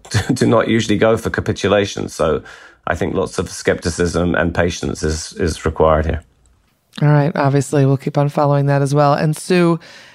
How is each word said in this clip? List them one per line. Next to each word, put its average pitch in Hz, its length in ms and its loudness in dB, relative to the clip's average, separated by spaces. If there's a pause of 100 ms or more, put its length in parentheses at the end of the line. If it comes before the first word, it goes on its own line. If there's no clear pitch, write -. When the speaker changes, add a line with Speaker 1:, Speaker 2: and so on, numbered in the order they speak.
(280)
Speaker 1:
<laughs> 135 60 0
do - 120 0
not 117 220 2
usually 113 300 0
go 113 180 4
for 98 140 -4
capitulation. 98 800 -2
So 78 340 -2 (460)
I 82 80 0
think 76 180 -4
lots 87 240 -4
of 90 100 -4
skepticism 87 840 -2
and 85 200 0
patience 85 480 -4
is, 78 320 -4
is 82 300 -4
required 78 400 2
here. 78 180 -4 (800)
Speaker 2:
All 151 60 4
right. 147 260 4
Obviously, 139 500 2
we'll 135 120 2
keep - 200 -4
on 143 120 2
following 143 380 0
that 139 140 2
as 139 140 0
well. 147 200 4
And 156 220 0
Sue, 170 440 2 (340)